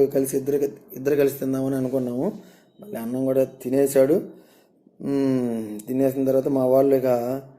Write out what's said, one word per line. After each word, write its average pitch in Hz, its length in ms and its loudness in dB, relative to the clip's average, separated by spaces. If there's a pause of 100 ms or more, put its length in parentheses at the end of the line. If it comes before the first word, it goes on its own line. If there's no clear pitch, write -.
(120)
కలిసి 135 260 0
ఇద్దరు, 139 320 -2 (240)
ఇద్దరు 135 220 -2
కలిసి 139 240 0
తిందామని 135 360 -2
అనుకున్నాము. 127 560 -2 (500)
మళ్ళీ 104 180 -12
అన్నం 127 260 -4
కూడా 135 180 2
తినేశాడు. 135 800 2 (800)
మ్మ్, 123 840 -2
తినేసిన 131 380 0
తర్వాత 135 220 2
మా 135 180 0
వాళ్ళు 135 300 4
ఇక 127 460 0 (180)